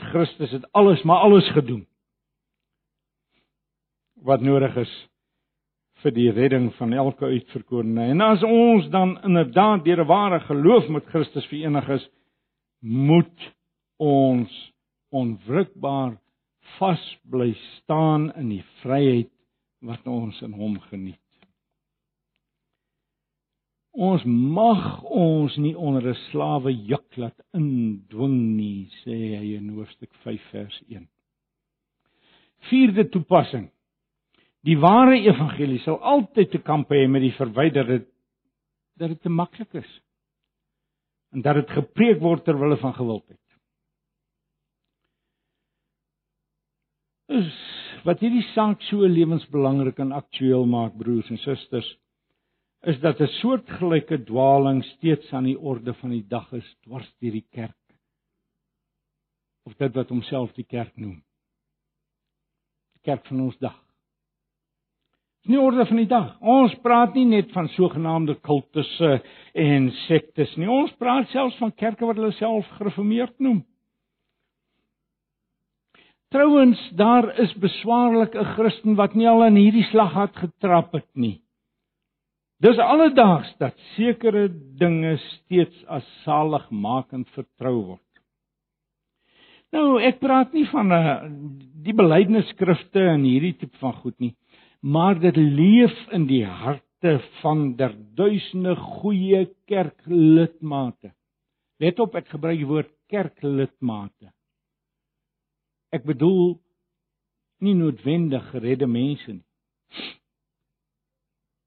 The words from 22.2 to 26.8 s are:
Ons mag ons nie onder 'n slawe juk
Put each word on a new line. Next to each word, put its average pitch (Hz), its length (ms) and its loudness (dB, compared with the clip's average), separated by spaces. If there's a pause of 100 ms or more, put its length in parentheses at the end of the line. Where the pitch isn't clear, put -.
Ons 190 320 0
mag 151 800 0
ons 160 520 0
nie 151 220 -4
onder 135 300 -2
'n 120 100 -6 (120)
slawe 147 420 -4
juk 113 440 -8